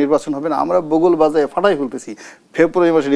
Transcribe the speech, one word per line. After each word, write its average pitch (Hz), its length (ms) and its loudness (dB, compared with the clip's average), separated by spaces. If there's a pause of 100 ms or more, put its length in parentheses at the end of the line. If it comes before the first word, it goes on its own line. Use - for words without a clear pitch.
নির্বাচন 147 340 0
হবে 151 160 -6
না, 139 120 -4
আমরা 175 140 0 (140)
বগল 170 300 2
বাজায় 151 300 2
ফাটাই 185 280 2
ফেলতেছি, 127 300 -8 (460)
ফেব্রুয়ারি 170 400 2
মাসে 139 200 0